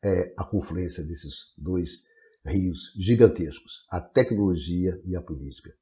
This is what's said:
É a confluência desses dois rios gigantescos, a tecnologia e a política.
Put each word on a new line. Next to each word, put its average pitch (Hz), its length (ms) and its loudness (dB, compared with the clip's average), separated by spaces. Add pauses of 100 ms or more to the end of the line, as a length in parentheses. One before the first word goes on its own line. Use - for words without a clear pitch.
É 92 340 0
a 95 60 -4
confluência 90 600 -4
desses 76 540 -12
dois 87 460 -4 (420)
rios 92 500 -2
gigantescos, 98 920 4
a 90 100 -4
tecnologia 90 1040 2
e 92 100 -4
a 87 60 -4
política. 69 600 -14